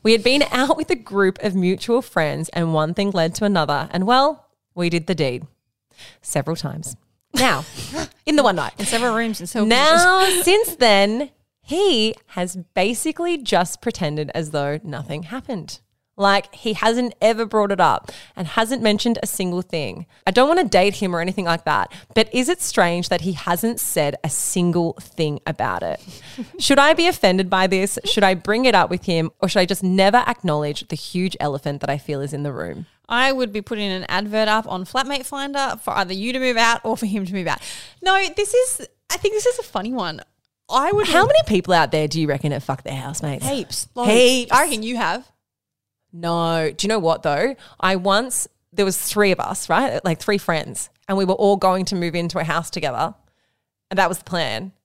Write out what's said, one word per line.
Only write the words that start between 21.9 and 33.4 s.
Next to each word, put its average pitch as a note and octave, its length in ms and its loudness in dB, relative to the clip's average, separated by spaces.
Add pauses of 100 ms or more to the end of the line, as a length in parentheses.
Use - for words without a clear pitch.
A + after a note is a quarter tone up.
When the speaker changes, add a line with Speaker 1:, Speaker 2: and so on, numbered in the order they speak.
Speaker 1:
but A3 200 2
is B3 140 0
it F4 140 -2
strange F3 480 0
that F3 100 0
he F3+ 120 -4
hasn't F3+ 480 -2
said D3 440 -2
a D#3+ 60 -4
single F3 680 0
thing D3+ 480 -4
about G2 360 -4
it? E2 180 -6 (300)
<laughs> - 280 -14
Should C#4 200 2
I D4 160 6
be E4+ 120 2
offended F#3+ 440 2
by F#3 160 4
this? F#3+ 400 0
Should G#3 180 2
I F#3+ 80 6
bring G#3 320 -2
it B3 100 4
up F3+ 140 4
with F3+ 160 -6
him, E3 260 0 (100)
or F#3+ 100 0
should G3+ 100 2
I F3+ 60 4
just F#3+ 160 -4
never F#3+ 440 4
acknowledge D3+ 640 -2
the D#3+ 80 -8
huge F3+ 420 -4
elephant C#3+ 440 -4
that C3+ 80 -2
I C#3+ 80 -2
feel C#3 240 -6
is C#3+ 100 -6
in C#3+ 120 -6
the C#3+ 80 -4
room? E2 340 -10 (240)
Speaker 2:
I B3+ 200 4
would B3+ 220 -2